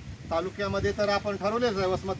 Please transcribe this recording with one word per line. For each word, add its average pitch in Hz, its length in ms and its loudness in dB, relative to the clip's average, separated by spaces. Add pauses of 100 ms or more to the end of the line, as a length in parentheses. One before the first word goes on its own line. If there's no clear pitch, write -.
(300)
तालुक्यामध्ये 196 600 0
तर 208 160 0
आपण 202 280 0
ठरवलेच 214 400 2
आहे, 190 100 2
वसमत 185 340 0